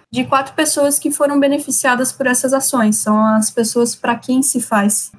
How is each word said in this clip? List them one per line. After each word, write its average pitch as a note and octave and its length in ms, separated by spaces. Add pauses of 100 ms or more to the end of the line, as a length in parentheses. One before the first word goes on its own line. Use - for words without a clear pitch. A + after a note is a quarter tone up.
(120)
de B3 120
quatro C4+ 300
pessoas C#4+ 460
que D4+ 120
foram C#4+ 280
beneficiadas C4+ 720
por C4 160
essas B3+ 260
ações. A#3+ 440
São G#3+ 220
as A3 320
pessoas A#3 440
pra A#3+ 200
quem B3+ 260
se B3+ 200
faz. G#3 580